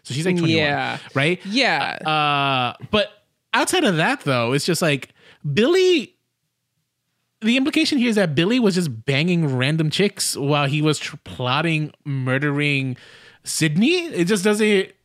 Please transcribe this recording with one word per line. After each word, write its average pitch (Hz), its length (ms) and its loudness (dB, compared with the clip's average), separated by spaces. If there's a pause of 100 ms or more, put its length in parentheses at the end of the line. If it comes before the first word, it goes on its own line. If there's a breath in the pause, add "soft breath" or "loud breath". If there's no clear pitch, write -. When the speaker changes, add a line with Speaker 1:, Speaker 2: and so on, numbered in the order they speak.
Speaker 1:
So - 100 -12
she's, 156 140 -4
like, 180 100 0
twenty-one, 165 260 2
Speaker 2:
Yeah. 135 360 -2 (160)
Speaker 1:
right? 160 320 0
Speaker 2:
Yeah. 196 500 -2 (100)
Speaker 1:
Uh, 139 840 0
but 208 180 0 (460)
outside 320 300 0
of 190 120 2
that, 208 240 0
though, 123 320 0
it's 143 140 -2
just, 170 160 0
like, 143 320 -2 (400 soft breath)
Billy, 349 600 2 (1300)
the 226 160 2
implication 302 420 2
here 240 120 2
is 208 60 2
that 175 180 2
Billy 202 260 2
was 196 140 4
just 143 300 -4
banging 151 520 0
random 151 340 0
chicks - 460 -2
while 143 300 0
he 147 160 -2
was 151 160 0
tr-, - 260 -12
plotting, 151 680 -2 (120)
murdering 139 920 -2 (480 loud breath)
Sydney. 220 640 0
It 175 200 -2
just 190 180 0
doesn't 214 480 2 (120)